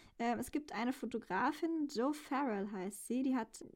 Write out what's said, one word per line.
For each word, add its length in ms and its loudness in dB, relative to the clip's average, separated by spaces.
Ähm, 200 2
es 120 -4
gibt 220 -4
eine 200 0
Fotografin, 920 0
Jo 240 2
Farrell 600 0
heißt 360 -6
sie, 160 2
die 140 4
hat 260 -4